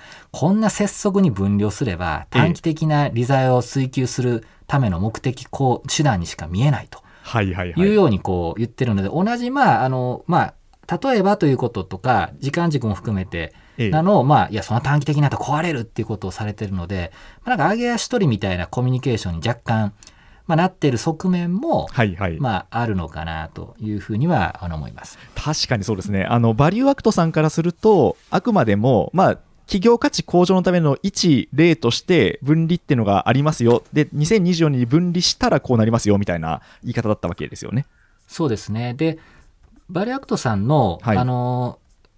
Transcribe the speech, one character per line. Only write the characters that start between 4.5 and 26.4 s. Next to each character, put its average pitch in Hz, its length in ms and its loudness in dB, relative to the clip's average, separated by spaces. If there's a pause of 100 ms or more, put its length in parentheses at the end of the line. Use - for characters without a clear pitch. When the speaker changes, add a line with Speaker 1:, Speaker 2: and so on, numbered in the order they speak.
Speaker 1:
た 143 100 0
め 127 100 2
の 87 120 0
目 110 180 -4
的、 - 320 -6
こ 131 340 -2
う、 127 40 -10
手 - 160 0
段 110 160 2
に 85 60 -4
し - 100 -12
か - 100 -12
見 90 160 -2
え 147 80 4
な 117 100 -2
い - 80 -18
と - 140 -20 (200)
Speaker 2:
は 113 200 -2
い 98 100 -2
は 90 120 -4
い 90 80 -8
は 170 120 2
い。 202 40 4
Speaker 1:
い - 20 4
う - 20 4
よ 208 120 6
う 143 60 4
に 95 100 0
こ 87 360 -2
う - 20 -14
言 117 100 -2
っ - 20 -12
て - 140 -4
る 117 100 0
の 98 80 0
で、 95 60 -2
同 208 280 -2
じ、 240 140 -6
ま 208 320 2
あ、 - 20 0
あ 131 40 2
の、 127 400 -4
ま - 260 0 (340)
あ、 175 140 -4
例 262 160 2
え 190 40 2
ば 202 140 2
と 180 100 0
い 143 60 4
う 123 40 0
こ 120 140 -2
と 98 120 -6
と 92 160 -10
か、 107 400 0
時 139 140 -6
間 170 180 0
軸 123 160 -2
も 104 80 0
含 104 220 -4
め 95 80 -2
て、 85 280 -8 (260)
Speaker 2:
え 120 80 0
え。 98 40 0
Speaker 1:
な 156 120 2
の 190 180 4
を、 120 40 4
ま 131 200 4
あ、 - 60 -6
い 98 40 -8
や、 107 80 -4
そ - 120 -4
の 123 60 2
短 147 200 0
期 135 60 -4
的 151 140 0
な 143 80 4
と 147 80 -4
壊 147 260 -2
れ 170 100 -2
る 127 80 -4
っ 110 40 -6
て - 180 -8
い - 20 -2
う - 20 -16
こ 110 120 -6
と 95 100 -6
を - 20 -8
さ 107 140 -8
れ 104 100 -6
て 110 100 -8
る 98 100 -6
の 87 120 -4
で、 92 240 -6 (340)
ま 254 100 -2
あ、 - 20 -4
な 147 80 0
ん 165 40 2
か、 202 60 0
揚 233 60 -4
げ 240 100 -2
足 233 160 -4
取 220 200 0
り - 20 4
み 110 100 0
た 98 140 -2
い 87 60 -4
な 87 100 -6
コ - 140 -4
ミ 127 80 0
ュ - 20 0
ニ 127 80 -2
ケ 127 140 -2
ー - 20 0
シ - 100 -4
ョ 90 40 -4
ン 82 100 -6
に 78 80 -4
若 120 160 -4
干、 110 280 0 (540)
ま 165 80 0
あ、 - 20 2
な 175 100 2
っ 185 80 -4
て 147 160 0
る 120 80 0
側 165 300 -4
面 175 280 0
も、 285 360 -2
Speaker 2:
は 120 120 2
い 92 120 -2
は 95 120 -4
い。 80 100 -6
Speaker 1:
ま 113 320 -4
あ、 113 100 -4
あ 120 60 -2
る 107 100 -2
の 82 120 -4
か 78 160 -10
な 80 240 -8
と - 320 -16
い 107 120 -6
う 104 60 -4
ふ 98 140 -10
う 107 40 -2
に 131 100 0
は、 123 360 0
あ 87 60 -6
の、 82 80 -6
思 71 120 -8
い - 40 -18
ま - 120 -18
す。 - 140 -20 (160)
Speaker 2:
確 - 340 -4
か 127 80 0
に 98 80 -2
そ 110 100 -2
う - 20 -6
で 92 60 -6
す 101 80 -6
ね。 95 140 0
あ 117 140 0
の、 117 160 4